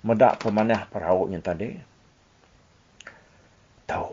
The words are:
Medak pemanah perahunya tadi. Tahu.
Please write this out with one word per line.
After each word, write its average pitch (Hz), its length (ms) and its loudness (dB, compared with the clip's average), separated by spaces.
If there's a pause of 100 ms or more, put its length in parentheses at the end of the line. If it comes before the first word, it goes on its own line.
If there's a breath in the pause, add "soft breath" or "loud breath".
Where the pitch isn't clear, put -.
Medak 113 360 4
pemanah 110 480 0
perahunya 90 560 -2
tadi. 92 320 -6 (2000 loud breath)
Tahu. - 300 -6